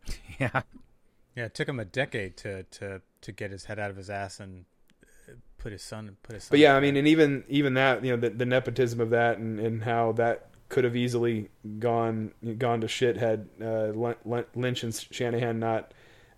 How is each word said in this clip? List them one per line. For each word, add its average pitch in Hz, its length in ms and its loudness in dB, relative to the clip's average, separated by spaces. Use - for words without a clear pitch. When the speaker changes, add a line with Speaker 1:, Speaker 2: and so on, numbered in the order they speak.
Speaker 1:
<laughs> - 320 -10
Yeah. 131 220 0
Speaker 2:
Yeah, 120 100 -6
it 107 80 -12
took - 140 -4
him 139 120 -6
a 110 60 -6
decade 110 520 -6
to, 95 260 -10
to, 98 380 -12
to - 140 -16
get 101 180 -10
his 98 140 -14
head 107 140 -10
out 104 100 -4
of 98 80 -12
his 95 120 -14
ass 98 300 -8
and, 92 240 -16
uh, - 60 -20
put 110 160 -10
his 95 100 -14
son, 107 400 -14
put 113 120 -14
his 98 100 -14
son - 60 0
Speaker 3:
But 143 80 8
yeah, 147 120 12
Speaker 2:
in 135 60 6
Speaker 3:
I - 20 4
mean, 139 140 2
Speaker 2:
there. 139 60 2
Speaker 3:
and 143 100 4
even, 147 400 4
even 143 240 2
that, 127 320 4
you 127 60 0
know, 120 60 0
the, 117 120 0
the 113 160 -2
nepotism 123 560 0
of 113 80 0
that 117 280 2
and, 110 220 -6
and 113 240 -2
how 117 300 0
that 117 340 0
could 131 160 2
have 120 100 0
easily 120 540 0
gone, 113 520 0
gone 117 240 0
to 110 60 -2
shit 120 300 2
had, 110 320 0
uh, 110 260 0
Lyn-, 113 360 -4
Lyn-, 117 220 -4
Lynch 123 280 -2
and 113 280 -8
Shanahan 117 480 -2
not, 113 340 -2